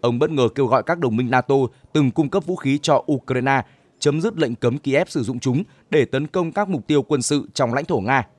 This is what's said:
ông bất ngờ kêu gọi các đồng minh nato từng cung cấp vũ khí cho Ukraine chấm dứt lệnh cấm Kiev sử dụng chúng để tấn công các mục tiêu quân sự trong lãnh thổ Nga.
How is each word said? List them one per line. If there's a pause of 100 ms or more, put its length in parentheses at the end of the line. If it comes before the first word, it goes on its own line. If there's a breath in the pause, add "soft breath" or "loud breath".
ông
bất
ngờ
kêu
gọi
các
đồng
minh
nato (380 soft breath)
từng
cung
cấp
vũ
khí
cho
Ukraine (380 soft breath)
chấm
dứt
lệnh
cấm
Kiev
sử
dụng
chúng (260 soft breath)
để
tấn
công
các
mục
tiêu
quân
sự
trong
lãnh
thổ
Nga. (120)